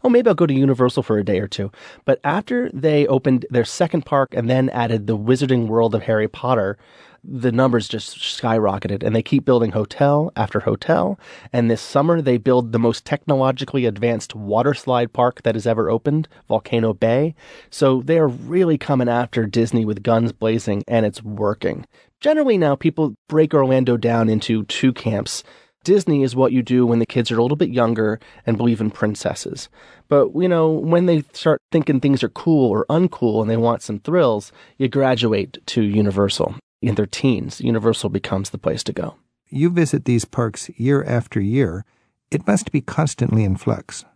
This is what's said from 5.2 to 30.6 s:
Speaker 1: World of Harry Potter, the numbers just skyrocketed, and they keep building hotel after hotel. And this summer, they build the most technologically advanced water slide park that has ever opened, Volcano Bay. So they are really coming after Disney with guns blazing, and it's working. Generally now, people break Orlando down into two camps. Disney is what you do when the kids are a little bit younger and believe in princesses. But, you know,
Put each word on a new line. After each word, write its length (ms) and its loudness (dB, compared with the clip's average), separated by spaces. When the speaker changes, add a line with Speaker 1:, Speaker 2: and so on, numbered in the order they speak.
Speaker 1:
World 260 2
of 100 -2
Harry 260 0
Potter, 480 -2
the 240 -2
numbers 360 2
just 300 -10
skyrocketed, 880 -2
and 120 0
they 60 2
keep 240 0
building 260 2
hotel 640 0
after 260 -2
hotel. 580 -2
And 180 0
this 120 0
summer, 400 0
they 160 2
build 340 2
the 80 0
most 260 0
technologically 800 -2
advanced 480 -4
water 400 0
slide 400 0
park 300 0
that 120 0
has 120 -4
ever 220 0
opened, 380 -2
Volcano 460 -2
Bay. 420 0
So 320 2
they 160 0
are 100 4
really 500 0
coming 320 0
after 360 0
Disney 400 0
with 180 -6
guns 280 2
blazing, 560 -2
and 180 2
it's 160 -6
working. 640 -4
Generally 360 2
now, 180 2
people 380 -2
break 260 2
Orlando 440 2
down 320 2
into 340 0
two 300 0
camps. 500 -6
Disney 400 2
is 120 -2
what 160 2
you 100 2
do 240 2
when 140 2
the 60 2
kids 260 -2
are 60 0
a 40 2
little 140 2
bit 140 0
younger 500 0
and 120 0
believe 240 0
in 100 -2
princesses. 760 -6
But, 260 4
you 140 0
know, 200 2